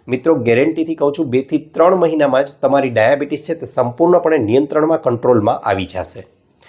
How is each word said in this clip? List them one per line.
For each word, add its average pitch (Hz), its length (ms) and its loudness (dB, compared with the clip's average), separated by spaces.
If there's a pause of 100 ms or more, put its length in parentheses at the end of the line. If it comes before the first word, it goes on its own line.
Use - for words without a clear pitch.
મિત્રો, 127 260 0
ગેરંટીથી 151 600 0
કહું 147 180 0
છું, 147 180 -4
બે 127 120 0
થી 151 160 -2
ત્રણ 165 360 0
મહિનામાં 151 500 0
જ 139 40 -12 (140)
તમારી 135 280 0
ડાયાબિટીસ 120 540 0
છે 165 100 -6
તે 131 120 -12
સંપૂર્ણપણે 160 720 0
નિયંત્રણમાં, 147 640 0
કંટ્રોલમાં 120 560 0
આવી 98 280 -2
જશે. 92 400 -12 (420)